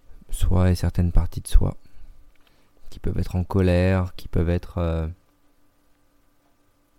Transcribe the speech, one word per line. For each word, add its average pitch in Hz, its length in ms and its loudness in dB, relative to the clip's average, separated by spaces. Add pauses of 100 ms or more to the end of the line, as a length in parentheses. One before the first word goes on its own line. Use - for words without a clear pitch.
(300)
soi 92 420 2
et - 20 2
certaines 87 380 -2
parties - 280 2
de - 60 -18
soi - 300 4 (1120)
qui - 80 -12
peuvent 90 200 -2
être - 180 -2
en 90 80 0
colère, 92 720 2
qui - 100 -12
peuvent 85 240 0
être, - 280 -4
euh, 82 280 -4 (1900)